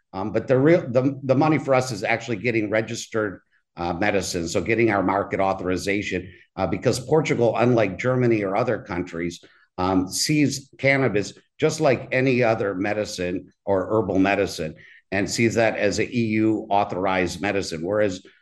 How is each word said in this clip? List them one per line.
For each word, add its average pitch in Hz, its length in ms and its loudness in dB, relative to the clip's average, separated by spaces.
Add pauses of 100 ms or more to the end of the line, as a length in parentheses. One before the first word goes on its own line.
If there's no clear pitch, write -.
(140)
Um, 95 180 -6
but - 160 -2
the 127 100 4
real, 143 320 4
the, 131 320 0
the 131 120 2
money 156 240 4
for 135 160 0
us 123 180 2
is 98 100 -6
actually 113 360 -2
getting 110 320 0
registered, 107 720 -2 (340)
uh, 87 160 -4
medicine. 90 560 -2
So 95 140 -2
getting 110 280 2
our 98 120 2
market 98 360 0
authorization, 92 960 -2 (240)
uh, 95 100 -2
because 107 340 -2
Portugal, 135 560 0
unlike 110 420 2
Germany 120 440 2
or 98 140 -2
other 117 220 0
countries, 87 680 -6 (320)
um, 92 320 2
sees - 680 -2
cannabis 127 560 0 (240)
just 156 220 0
like 139 300 2
any 131 320 2
other 110 320 0
medicine 95 800 -4 (140)
or 95 240 0
herbal 98 280 2
medicine, 95 560 0 (380)
and 98 180 -2
sees 113 240 2
that 113 220 2
as 101 240 0
a 120 160 -4
E 117 80 2 (180)
U 110 280 0
authorized 95 720 0
medicine. 98 420 -4
Whereas 101 420 -2 (180)